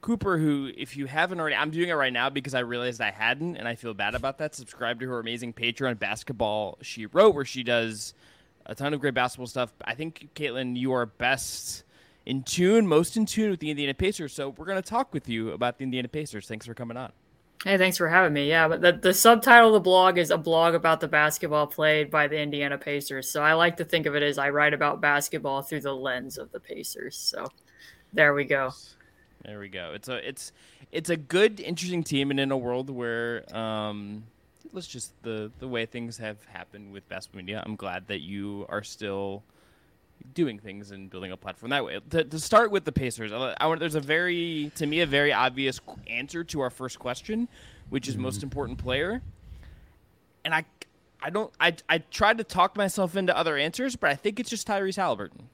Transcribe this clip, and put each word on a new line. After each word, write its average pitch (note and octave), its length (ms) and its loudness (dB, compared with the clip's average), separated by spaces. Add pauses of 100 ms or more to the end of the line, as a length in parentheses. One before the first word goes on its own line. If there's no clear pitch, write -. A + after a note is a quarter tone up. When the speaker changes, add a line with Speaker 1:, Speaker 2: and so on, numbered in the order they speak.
Speaker 1:
Cooper, G3 380 0
who, C#3+ 360 0
if B2+ 220 -10
you C#3 80 -6
haven't E3 340 -2
already, D3+ 180 0
I'm D3+ 140 0
doing E3+ 200 0
it - 20 2
right C#3 200 2
now B2 180 0
because C3+ 240 -6
I B2+ 60 2
realized A#2+ 420 -4
I G#2 80 2
hadn't, C3+ 480 -2
and A#2 100 -6
I A#2 60 -4
feel A2+ 180 -10
bad G#2 220 -2
about C3+ 240 -4
that. D3+ 160 -6
Subscribe A#2+ 460 -6
to B2+ 80 -6
her B2 100 -4
amazing A#2 340 -6
Patreon, A#2+ 460 -2
Basketball G#2+ 840 -4
She - 240 -12
Wrote, F#3 300 6
where C#3+ 100 -2
she B2+ 180 -8
does A2+ 520 -2 (500)
a A2+ 100 -12
ton C#3+ 200 -4
of C#3 60 -4
great C#3 120 0
basketball B2 340 -2
stuff. A#2+ 280 -4 (100)
I A2+ 100 -6
think, D3+ 400 -12
Caitlin, B2+ 400 -4
you B2+ 180 0
are A#2+ 120 2
best - 800 -4 (400)
in C3+ 180 -4
tune, G3 440 4
most E3 320 4
in G#3+ 80 2
tune G#3+ 240 0
with F3 100 -4
the D3+ 100 -6
Indiana C#3+ 220 -2
Pacers, F3+ 400 -2
so C#3 240 -6
we're D#3 80 -14
gonna F#3+ 160 -2
talk A#3 320 -4
with C#3+ 160 -6
you A2+ 220 -2
about A#2+ 260 -2
the C3+ 80 -8
Indiana B2+ 240 -4
Pacers. C#3+ 380 -8
Thanks A2 180 -10
for A#2 80 -14
coming A#2 240 -10
on. B2 160 -12 (500)
Speaker 2:
Hey, G3 140 2
thanks F#3 220 4
for E3 100 2
having E3+ 240 6
me. C#3+ 160 2
Yeah, D#3+ 200 6
but D#3+ 120 0
the, F3 120 8
the F3+ 200 4
subtitle A#3 560 10
of A3 60 8
the G#3 60 8
blog F#3 360 8
is E3 140 2
a E3+ 80 4
blog E3 360 4
about D#3+ 240 4
the D#3+ 100 -2
basketball D3+ 580 2
played D3+ 440 2
by D3+ 160 4
the D3+ 120 -2
Indiana C#3+ 400 -2
Pacers. C#3+ 520 -6
So D3 120 -2
I D3+ 100 6
like E3+ 240 4
to E3+ 80 -2
think D#3+ 220 0
of D3 100 0
it D3 60 2
as C#3+ 160 0
I C#3 100 0
write D3 240 4
about C#3+ 300 0
basketball C#3+ 580 0
through C#3+ 220 -6
the C#3 100 -4
lens C3 460 -6
of - 140 -14
the - 60 -12
Pacers. - 600 -12
So - 300 -6 (680)
there D3 180 6
we C#3+ 140 0
go. C3+ 240 0 (760)
Speaker 1:
There G#2 160 -14
we G2+ 80 -12
go. F2+ 260 -10
It's G#2 140 -14
a, B2 180 -8
it's, - 260 -14 (380)
it's E3 200 -6
a E3 80 0
good, G3+ 420 2
interesting F3 420 -4
team, C#3 280 0
and C#3 100 0
in C3+ 100 0
a C3+ 60 0
world B2+ 320 -4
where, A#2 560 -4 (100)
um, G#2+ 720 -6 (480)
let's F3+ 140 -12
just, - 260 -14 (100)
the, A2 360 -8
the C3 100 -12
way A#2 160 -2
things A#2 320 -10
have G#2+ 300 -10
happened G2+ 440 -18
with G2 200 -16
basketball F#2+ 320 -14
media, G2+ 200 -8
I'm G#2+ 140 -8
glad F#2 300 -8
that G2+ 140 -6
you G2 500 -10
are G#2 120 -6
still G2 600 -8 (920)
doing C3+ 240 0
things G2+ 320 -14
and F#2+ 180 -16
building F#2 240 -10
a F#2+ 40 -10
platform G2+ 340 -12
that C#3 120 -2
way. E2+ 160 -8 (120)
To, E3 120 0
to D#3 160 -6
start A3 320 4
with G3 140 -2
the D3 80 -4
Pacers, A2+ 400 -4
I, B2 260 -6
I - 80 2
want, D#3+ 140 0
there's D#3+ 140 -2
a D#3 80 0
very, E3 720 -2
to D#3+ 120 -4
me, D#3 140 0
a E3+ 60 2
very C#3+ 260 2
obvious B2+ 460 0
qu-, - 280 -18
answer C#3+ 380 -8
to D#3 160 -6
our B2+ 80 -2
first B2+ 300 -10
question, G#3+ 500 -4 (400)
which C3 180 -4
is A#2+ 100 -6
Speaker 3:
Mm-hmm. G2+ 80 -4
Speaker 1:
most A#2+ 180 -6
important C3+ 340 -6
player. D#3 460 -4 (1200)
And E3 100 -2
I, D#3+ 120 0 (560)
I C#3+ 80 -6
don't, G#3 280 -4
I, E3+ 160 4 (140)
I E3 100 4 (120)
tried G#3+ 260 4
to A3+ 80 -4
talk F#3 320 2
myself F#3+ 400 0
into F#3 180 2
other D#3+ 220 0
answers, A#3+ 400 -2
but D3+ 140 2
I C#3+ 40 2
think G#3 240 -4
it's B3 120 -6
just - 180 -6
Tyrese G3 300 -2
Haliburton. A2+ 560 -4